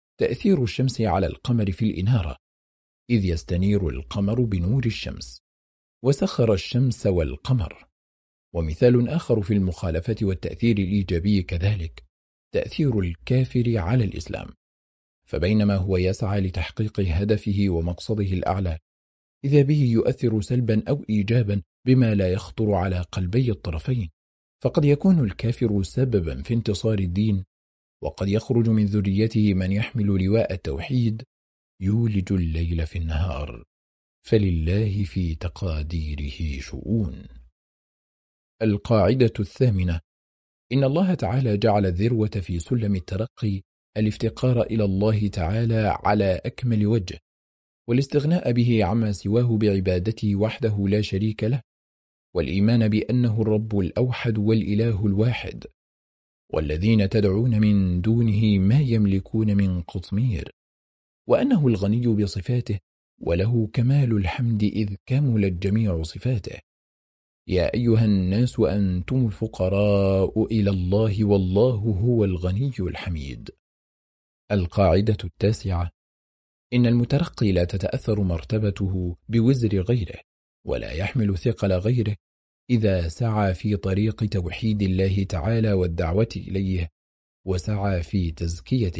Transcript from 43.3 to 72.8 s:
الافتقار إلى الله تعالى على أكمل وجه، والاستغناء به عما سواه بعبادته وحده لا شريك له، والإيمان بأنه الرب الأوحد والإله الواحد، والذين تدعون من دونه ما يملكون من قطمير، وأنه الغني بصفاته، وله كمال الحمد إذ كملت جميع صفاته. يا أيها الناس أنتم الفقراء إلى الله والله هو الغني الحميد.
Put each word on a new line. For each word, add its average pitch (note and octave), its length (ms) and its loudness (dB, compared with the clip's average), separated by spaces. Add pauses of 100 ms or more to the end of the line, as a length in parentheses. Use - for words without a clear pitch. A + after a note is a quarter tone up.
الافتقار A2+ 640 0
إلى A2 220 -2
الله G#2 440 2
تعالى G#2+ 760 0
على G2 420 2
أكمل A2+ 420 0
وجه، G2+ 320 -2 (720)
والاستغناء C#3 600 0
به A#2+ 340 2
عما G#2+ 260 0
سواه A2 460 0
بعبادته G2 800 0
وحده G#2 520 0
لا G2+ 140 2
شريك G#2+ 420 -2
له، A#2+ 180 0 (760)
والإيمان G2+ 520 2
بأنه A2+ 540 0
الرب G#2+ 380 0
الأوحد A#2 580 -2
والإله G#2+ 680 0
الواحد، G#2+ 600 -2 (880)
والذين F2+ 560 2
تدعون G#2+ 500 2
من G2 420 2
دونه G#2+ 580 2
ما G#2 200 4
يملكون G#2+ 800 2
من F#2 240 0
قطمير، G2 720 -4 (760)
وأنه A#3+ 380 2
الغني A2 400 0
بصفاته، G#2 720 -2 (420)
وله G#2+ 520 0
كمال B2+ 440 2
الحمد G#2+ 460 0
إذ G2+ 320 -2 (100)
كملت A#2 480 0
جميع F#2+ 500 0
صفاته. - 560 -6 (880)
يا F2+ 260 2
أيها A#2 320 2
الناس G2+ 540 2
أنتم G2 640 0
الفقراء G2 1200 0
إلى G#2+ 240 2
الله G2 560 0
والله G2+ 500 4
هو A2 500 0
الغني F#2 540 -2
الحميد. D2+ 720 -8 (1040)